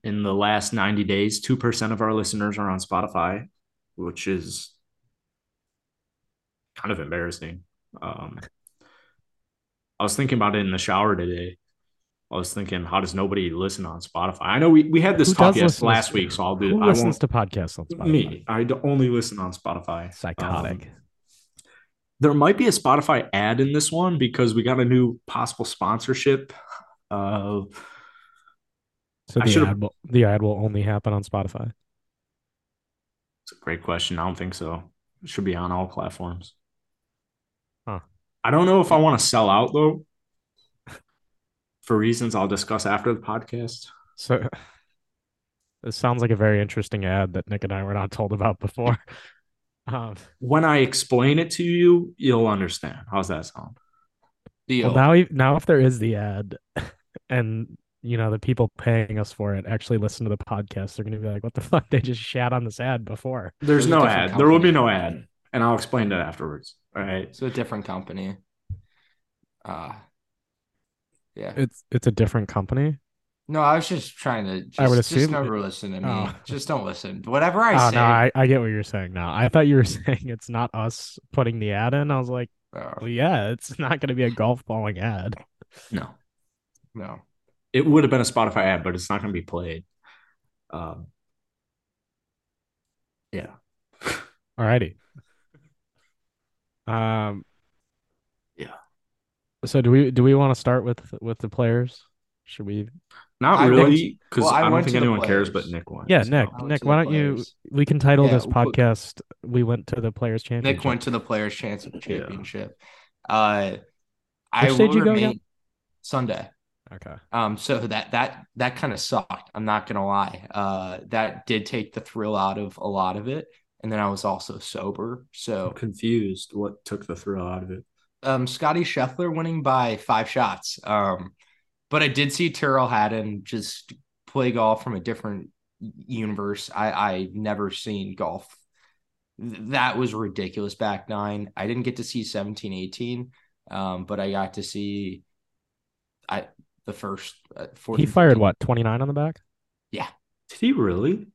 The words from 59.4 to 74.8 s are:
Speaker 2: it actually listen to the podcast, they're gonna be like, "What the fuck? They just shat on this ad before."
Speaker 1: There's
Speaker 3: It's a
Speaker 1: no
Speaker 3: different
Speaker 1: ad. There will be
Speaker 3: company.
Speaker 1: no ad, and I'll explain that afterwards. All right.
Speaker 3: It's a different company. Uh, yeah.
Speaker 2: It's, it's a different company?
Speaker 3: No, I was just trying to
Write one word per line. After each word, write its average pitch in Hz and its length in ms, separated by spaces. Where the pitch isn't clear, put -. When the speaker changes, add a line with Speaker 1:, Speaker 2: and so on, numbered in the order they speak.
Speaker 2:
it 98 140
actually 110 300
listen 104 260
to 107 60
the 101 80
podcast, 101 580
they're 107 80
gonna 107 140
be 107 100
like, 104 160
"What 113 80
the - 80
fuck? - 300
They 131 100
just 123 220
shat 123 320
on 123 100
this 110 160
ad 120 240
before." 107 560
Speaker 1:
There's 147 240
Speaker 3:
It's 160 80
a 160 60
Speaker 1:
no 143 80
Speaker 3:
different 95 260
Speaker 1:
ad. 110 60
There 143 100
will 160 100
be 170 140
Speaker 3:
company. 135 140
Speaker 1:
no - 20
ad, 87 380
and 113 100
I'll 117 120
explain 117 340
that 92 120
afterwards. 78 560
All 101 60
right. 95 260
Speaker 3:
It's - 140
a 131 80
different 110 340
company. 95 540
Uh, 165 260
yeah. 95 240
Speaker 2:
It's, 131 320
it's - 160
a 123 40
different 107 380
company? 135 480
Speaker 3:
No, 156 140
I 151 160
was 160 100
just - 300
trying 117 300
to 95 360